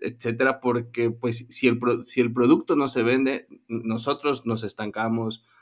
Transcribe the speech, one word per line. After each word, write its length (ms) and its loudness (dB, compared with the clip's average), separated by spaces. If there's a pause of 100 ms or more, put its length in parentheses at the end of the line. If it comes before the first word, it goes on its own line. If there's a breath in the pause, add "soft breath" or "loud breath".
etcétera, 600 -2
porque, 500 0
pues, 400 -4
si 180 2
el 100 2
pro-, 280 0
si 160 0
el 100 2
producto 420 4
no 140 2
se 140 0
vende, 480 0
n-, 340 -10
nosotros 640 -2
nos 180 -2
estancamos, 800 -4 (180)